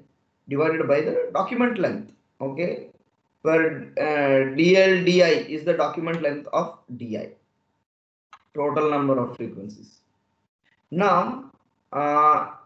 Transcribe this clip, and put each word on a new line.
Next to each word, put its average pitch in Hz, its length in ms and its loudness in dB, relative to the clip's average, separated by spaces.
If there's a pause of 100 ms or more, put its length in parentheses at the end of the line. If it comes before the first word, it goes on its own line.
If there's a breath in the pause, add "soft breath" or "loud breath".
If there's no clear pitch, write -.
(480)
divided 156 400 0
by 143 140 2
the - 320 -2
document 233 440 -2
length. - 360 -4 (260)
Okay, 139 500 -6 (520)
where, 160 460 0 (120)
uh, 139 560 2
D 175 220 6
L 190 260 4
D 180 200 6
I 165 60 4
is 147 360 -2
the 170 80 2
document 160 480 -2
length 147 320 -4
of 165 240 -2 (180)
D 117 220 -8
I, - 120 -10 (1200)
total 147 380 0
number 139 260 0
of 120 180 -4
frequencies. 104 680 -14 (920)
Now, 196 600 0 (400)
uh, 147 600 2 (140)